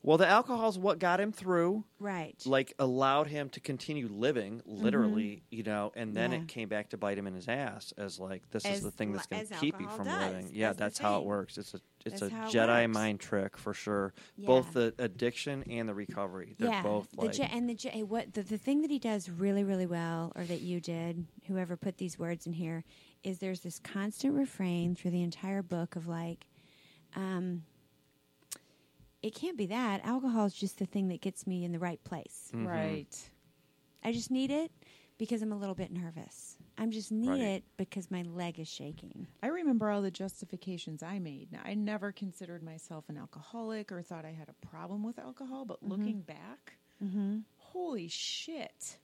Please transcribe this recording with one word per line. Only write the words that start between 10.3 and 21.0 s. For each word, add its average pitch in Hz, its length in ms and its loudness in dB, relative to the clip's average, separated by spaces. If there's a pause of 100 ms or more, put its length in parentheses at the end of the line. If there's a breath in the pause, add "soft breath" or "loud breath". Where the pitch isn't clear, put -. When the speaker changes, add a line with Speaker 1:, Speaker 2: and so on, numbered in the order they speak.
Speaker 1:
living. 92 220 -6
Yeah, 107 140 2
Speaker 2:
That's 98 100 0
the 104 60 0
Speaker 1:
that's 104 160 0
how 104 160 4
it - 20 4
Speaker 2:
thing. 92 100 0
Speaker 1:
works. 101 300 -2
It's - 160 -10
a, 92 60 -8 (260)
it's 107 140 -4
Speaker 2:
That's 101 120 0
Speaker 1:
a - 40 -6
Speaker 2:
how - 100 -4
it - 60 -2
Speaker 1:
Jedi 117 340 8
Speaker 2:
works. 113 80 2
Speaker 1:
mind 107 260 2
trick 98 380 0
for 104 160 -4
sure. 101 400 0 (220 loud breath)
Speaker 2:
Yeah. 196 100 -6
Speaker 1:
Both 131 260 8
the 117 260 4
addiction 123 680 0
and 117 240 -4
the 104 60 -4
recovery. 95 640 -6
They're 226 100 4
Speaker 2:
Yeah. 214 160 2
Speaker 1:
both, 104 260 0
Speaker 2:
The 208 120 -8
Speaker 1:
like 220 100 2
Speaker 2:
Je-, - 100 0
and 240 260 0
the 233 60 0
Je-, 220 300 -4
what 208 300 -4
the, 208 100 -2
the 208 120 -2
thing 285 260 2
that 311 100 2
he 269 80 2
does 208 280 0
really, 196 360 4
really 190 220 2
well, 165 500 0
or 175 80 -4
that 170 160 -2
you 180 200 -2
did, 170 460 -2 (220)